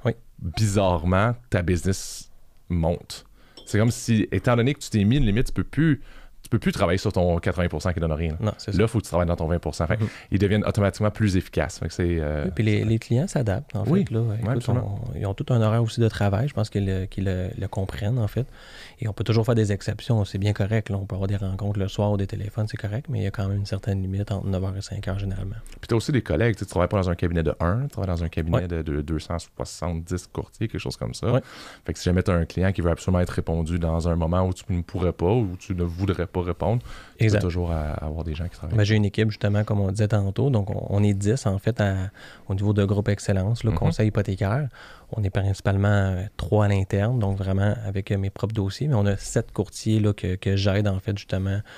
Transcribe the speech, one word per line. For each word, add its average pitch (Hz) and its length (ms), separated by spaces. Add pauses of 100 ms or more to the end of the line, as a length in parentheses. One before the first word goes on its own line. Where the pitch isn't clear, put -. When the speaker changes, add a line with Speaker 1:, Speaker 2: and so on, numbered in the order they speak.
Speaker 1:
Oui. 117 80 (260)
Speaker 2:
bizarrement, 95 960 (160)
ta 92 120
business 90 680 (380)
monte. 85 560 (400)
C'est - 140
comme 117 120
si, 110 400
étant 120 240
donné 120 200
que - 60
tu - 100
t'es 107 120
mis 110 140
une 139 100
limite, 104 200
tu - 60
peux 95 120
plus, 151 380 (400)
tu - 80
peux 117 100
plus 95 100
travailler 92 280
sur 101 140
ton 87 280
quatre-vingts 87 260
pour 78 160
cent 92 100
qui 82 60
donne 80 140
rien, 80 180
là. 78 100
Speaker 1:
Non, 107 160
c'est - 160
Speaker 2:
Là, 95 120
Speaker 1:
ça. - 20
Speaker 2:
faut 113 120
que 95 40
tu - 60
travailles 87 180
dans 85 80
ton 82 140
vingt 87 100
pour 76 160
cent. - 140
Fait 110 120
Speaker 1:
Mhm. 110 60 (240)
Speaker 2:
ils 98 80
deviennent 101 260
automatiquement 104 460
plus 101 260
efficaces. - 440
Fait 85 80
que - 60
c'est, 87 260
euh, 76 240
Speaker 1:
Oui, - 100
puis - 80
les, 107 160
Speaker 2:
c'est 104 60
Speaker 1:
les 113 160
clients 127 260
s'adaptent, 113 480
en 98 100
Speaker 2:
Oui. 165 200
Speaker 1:
fait, 113 100
là. 113 60
Speaker 2:
Ouais, 110 160
Speaker 1:
Écoute, 113 140
Speaker 2:
absolument. 101 500 (120)
Speaker 1:
on, 73 60
ils 101 80
ont 101 80
tout - 180
un 120 80
horaire 110 220
aussi 113 180
de 113 80
travail. 101 380
Je 147 80
pense 107 160
qu'ils 98 160
le, 95 200
qu'ils 95 180
le, 92 240 (100)
le 95 80
comprennent, 101 540
en 107 80
fait. 120 180 (540)
Et 113 80
on 101 40
peut 101 120
toujours 110 200
faire 117 120
des 107 160
exceptions. 101 520
C'est - 140
bien 101 140
correct, 104 360
là. 98 100
On 98 60
peut 95 120
avoir 98 100
des 101 80
rencontres 101 460
le 95 80
soir 104 240
ou 104 40
des 98 120
téléphones, 104 400
c'est - 80
correct, 107 320
mais 120 100
il 101 60
y - 20
a 98 60
quand 98 160
même 98 100
une 101 80
certaine 98 340
limite 95 300
entre 98 160
neuf 95 160
heures 95 140
et 95 60
cinq 101 260
heures, 95 100
généralement. 98 380 (240)
Speaker 2:
Puis - 80
t'as 120 80
aussi 113 160
des 123 100
collègues. 104 320
Tu - 60
sais, 101 60
tu - 40
travailles 87 180
pas 104 100
dans 90 120
un 85 60
cabinet 85 260
de 78 160
un, 92 240
tu 143 60
travailles 92 260
dans 82 80
un 85 60
cabinet 82 300
Speaker 1:
Ouais. 87 100
Speaker 2:
de, 82 140
de 78 180
deux 76 180
cent 85 220
soixante-dix - 880
courtiers, - 400
quelque - 120
chose - 160
comme 60 160
ça. - 200
Speaker 1:
Ouais. 127 100 (420)
Speaker 2:
Fait - 80
que - 60
si - 60
jamais 90 180
t'as 95 120
un 85 100
client 92 260
qui 87 120
veut 85 100
absolument 90 260
être 90 120
répondu 82 500
dans 82 280
un 85 60
moment 85 320
où 90 80
tu - 140
ne 87 140
pourrais 87 300
pas, 87 200
ou 104 260
tu - 160
ne 87 80
voudrais 85 460
pas 90 180
répondre, 90 360
tu - 360
peux 117 60
Speaker 1:
Exact. 107 160
Speaker 2:
toujours 87 300
a-, 78 220
avoir 78 320
des 80 100
gens 82 100
qui 87 120
travaillent. 82 200
Speaker 1:
Ben, 104 80
j'ai 107 120
une 104 80
équipe, 107 260
justement, 104 340
comme 101 160
on 98 100
disait 104 180
tantôt. 104 420
Donc, 101 200
on, 98 200
on 101 120
est 104 120
dix, 101 320
en 95 120
fait, 113 220
à, 95 300 (380)
au 98 60
niveau 101 180
de 101 120
groupe 98 240
Excellence, 101 560
le 110 60
Speaker 2:
Mhm. 82 80
Speaker 1:
conseil 110 300
hypothécaire. 107 600 (440)
On 107 100
est 98 80
principalement, 98 580
euh, 95 340 (140)
trois 107 280
à 101 40
l'interne, 101 520
donc 98 180
vraiment 98 360 (120)
avec, 98 240
euh, 101 80
mes 98 120
propres 107 240
dossiers. 101 340
Mais 147 60
on 101 120
a 101 100
sept - 360
courtiers, 107 480
là, 104 120
que, 92 220
que 98 220
j'aide, 101 320
en 95 100
fait, 101 180
justement. 98 440 (180)